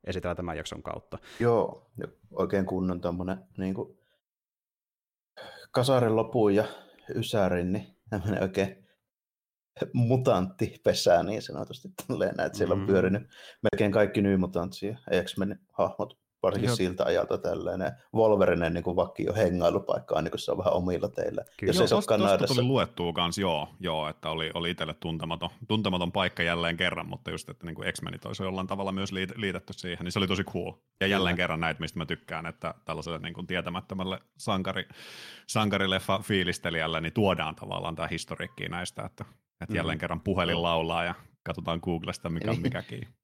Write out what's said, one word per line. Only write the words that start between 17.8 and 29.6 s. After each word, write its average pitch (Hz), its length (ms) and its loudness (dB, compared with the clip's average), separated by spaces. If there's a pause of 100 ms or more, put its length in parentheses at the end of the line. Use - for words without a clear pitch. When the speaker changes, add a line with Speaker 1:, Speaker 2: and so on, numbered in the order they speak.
Speaker 2:
Wolverine 98 560 6
niinku 87 260 -2
vakio 92 380 0
hengailupaikka, 85 840 2
aina 80 140 0
kun - 80 -6
se - 140 -4
on - 60 -2
vähän 90 140 2
omilla 90 360 0
teillä. - 360 -4 (120)
Speaker 1:
Kyllä. 98 140 -2
Speaker 2:
Jos 85 60 2
Speaker 3:
Joo, 92 60 4
Speaker 2:
ei - 60 4
se 113 60 4
ole 120 40 4
Speaker 3:
tosta, - 200 2
tosta 98 100 4
Speaker 2:
Kanadassa. 98 260 4
Speaker 3:
tuli 123 120 2
luettua 87 460 0
kans, 85 260 0
joo, 80 300 0 (120)
joo, 78 280 -2
että 78 220 -8
oli, 80 240 -2
oli 85 160 -2
itselle 80 240 -4
tuntematon, 82 560 -4 (180)
tuntematon 95 440 0
paikka 90 300 0
jälleen 85 340 0
kerran, 85 320 -2
mutta 87 220 -10
just, 87 180 -8
että - 180 -14
niinku 80 160 -10 (100)
X-Menit - 340 -10
olisi - 160 -6
jollain 95 240 -4
tavalla 98 260 -4
myös 95 200 -4
liit-, 95 240 -4
liitetty 95 360 -6